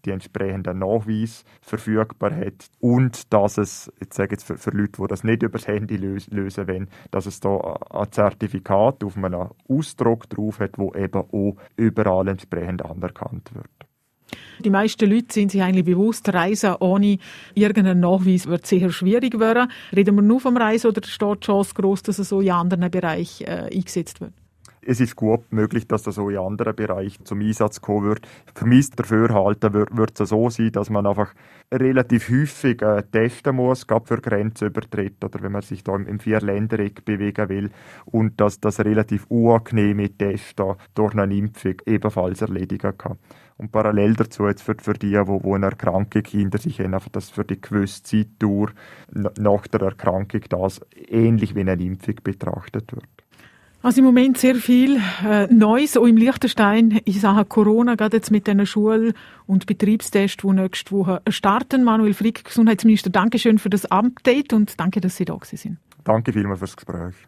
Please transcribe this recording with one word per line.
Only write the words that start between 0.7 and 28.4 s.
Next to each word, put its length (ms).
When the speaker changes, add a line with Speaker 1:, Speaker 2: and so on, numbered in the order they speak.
Speaker 1:
Nachweise 640
verfügbar 720
hat 300
und 520
dass 240
es, 420
jetzt 180
sag 160
jetzt 120
für, 140
für 120
Leute, 300
die 60
das 180
nicht 180
übers 240
Handy 300
lös-, 340
lösen 380
wollen, 220
dass 140
es 160
da 380
ein 240
Zertifikat 920
auf 140
einem 320
Ausdruck 600
drauf 320
hat, 160
wo 160
eben 300
auch 240
überall 520
entsprechend 560
anerkannt 680
wird. 160
Speaker 2:
Die 60
meisten 400
Leute 220
sind 180
sich 120
eigentlich 220
bewusst, 480
Reisen 480
ohne 380
irgendeinen 460
Nachweis 460
wird 200
sehr 240
schwierig 480
werden. 320
Reden 200
wir 80
nur 180
vom 160
Reisen 320
oder 160
steht 380
die 40
Chance 280
gross, 280
dass 160
es 100
so 120
in 100
anderen 400
Bereichen, 560
äh, 260
eingesetzt 480
wird? 120
Speaker 1:
Es 140
ist 160
gut 380
möglich, 340
dass 160
das 160
auch 100
in 100
anderen 360
Bereichen 500
zum 160
Einsatz 400
kommen 280
wird. 180